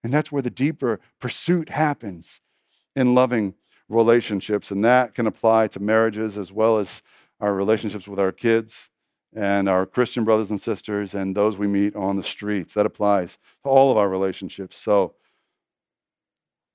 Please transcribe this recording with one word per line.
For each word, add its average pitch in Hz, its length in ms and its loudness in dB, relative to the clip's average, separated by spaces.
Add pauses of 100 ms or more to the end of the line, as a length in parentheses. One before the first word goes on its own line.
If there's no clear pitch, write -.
And 120 80 -4
that's 151 200 0
where 143 100 -2
the 120 80 -2
deeper 127 500 -2 (200)
pursuit 165 500 -2
happens 123 720 -6 (540)
in 123 180 4
loving 120 400 2 (340)
relationships. 110 840 2
And 98 120 0
that 123 300 4
can 117 140 -2
apply 113 400 2
to 101 120 -10
marriages 107 600 -2
as 92 120 -8
well 110 280 2
as - 240 -6 (360)
our 104 140 0
relationships 101 540 -2
with 98 120 -6
our 95 120 2
kids 113 580 -2 (420)
and 101 380 0
our 92 160 2
Christian 120 380 -2
brothers 107 260 2
and 104 100 -4
sisters 104 540 -6
and 95 220 -4
those 104 200 2
we 101 120 -2
meet 101 280 0
on 98 220 -2
the 92 60 -4
streets. 104 500 -6
That 104 140 2
applies 101 500 -2 (240)
to 143 80 -4
all 135 220 6
of 113 60 2
our 101 120 4
relationships. 95 640 -6
So 101 380 0 (1600)